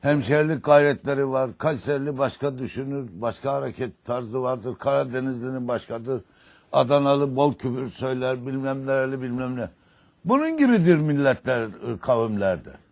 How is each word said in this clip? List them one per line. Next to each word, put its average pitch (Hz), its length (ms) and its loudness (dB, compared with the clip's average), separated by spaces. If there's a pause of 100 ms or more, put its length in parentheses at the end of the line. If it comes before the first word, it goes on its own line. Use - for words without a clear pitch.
hemşerilik 147 600 2
gayretleri 143 640 4
var, 131 280 0
Kayserili 143 600 -2
başka 135 400 -2
düşünür, 131 560 -8
başka 117 400 -4
hareket 131 520 -6
tarzı 127 360 -4
vardır, 127 340 -4
Karadenizli'nin 131 920 -4
başkadır, 117 540 -6 (520)
Adanalı 139 640 4
bol 143 180 4
küfür 127 360 -6
söyler, 127 560 -4
bilmem 135 420 -4
nereli 135 340 0
bilmem 127 340 -6
ne. 117 140 -6 (560)
Bunun 302 320 0
gibidir 214 400 6
milletler, 135 720 0 (320)
kavimlerde. 104 720 0 (200)